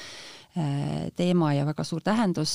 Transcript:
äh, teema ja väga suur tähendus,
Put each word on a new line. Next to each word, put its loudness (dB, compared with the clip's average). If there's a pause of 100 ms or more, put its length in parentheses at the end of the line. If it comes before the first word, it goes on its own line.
(540)
äh, -2 (100)
teema 4
ja 2
väga -2
suur -4
tähendus, 2